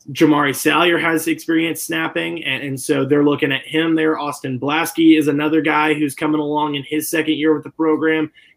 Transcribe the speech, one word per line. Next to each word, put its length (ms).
Jamari 420
Salyer 440
has 300
experience 540
snapping, 600
and, 180
and 160
so 280
they're 180
looking 300
at 120
him 300
there. 240
Austin 400
Blaske 580
is 120
another 320
guy 320
who's 200
coming 280
along 340
in 80
his 240
second 280
year 180
with 100
the 60
program. 600